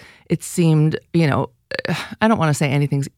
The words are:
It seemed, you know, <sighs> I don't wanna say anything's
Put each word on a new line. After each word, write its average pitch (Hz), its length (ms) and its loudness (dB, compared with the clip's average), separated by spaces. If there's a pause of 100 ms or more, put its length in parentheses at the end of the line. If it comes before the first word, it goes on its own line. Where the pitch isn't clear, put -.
(300)
It 170 120 -4
seemed, 156 560 2 (160)
you 165 140 2
know, - 220 -2 (360)
<sighs> - 360 -6
I 220 80 4
don't 226 100 2
wanna 156 140 2
say 143 160 -2
anything's 143 480 0